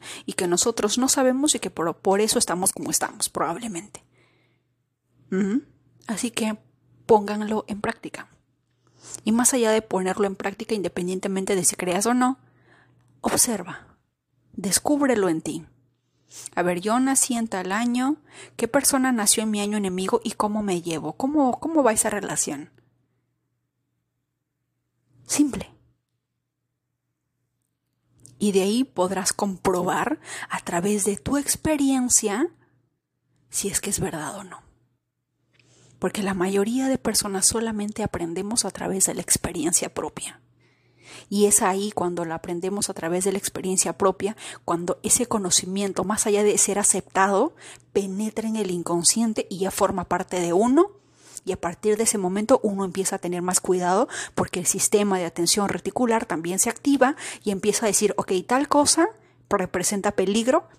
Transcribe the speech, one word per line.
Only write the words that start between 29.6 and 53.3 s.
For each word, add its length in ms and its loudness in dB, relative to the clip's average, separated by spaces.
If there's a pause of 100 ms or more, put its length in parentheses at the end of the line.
a 100 -6
través 460 -2
de 120 -2
tu 200 -2
experiencia 1120 0 (1000)
si 200 -4
es 120 0
que 80 -6
es 100 -2
verdad 380 -4
o 60 -12
no. 180 -18 (1400)
Porque 220 -2
la 120 0
mayoría 540 0
de 100 2
personas 500 0
solamente 560 -4
aprendemos 600 -4
a 60 -6
través 340 -4
de 100 -2
la 60 -8
experiencia 720 -2
propia. 480 -10 (880)
Y 160 2
es 160 4
ahí 300 0
cuando 340 -2
lo 80 -6
aprendemos 560 -4
a 40 -6
través 300 -2
de 80 2
la 60 0
experiencia 600 -2
propia, 380 0 (280)
cuando 400 -2
ese 220 2
conocimiento, 800 0
más 220 -2
allá 180 2
de 140 4
ser 220 2
aceptado, 760 2 (380)
penetra 540 -2
en 80 -2
el 160 -2
inconsciente 800 0
y 100 -6
ya 120 -2
forma 340 0
parte 340 -2
de 140 0
uno. 380 6 (520)
Y 80 -4
a 100 -6
partir 360 0
de 60 2
ese 140 0
momento 460 2
uno 220 -2
empieza 320 -4
a 20 -6
tener 220 -4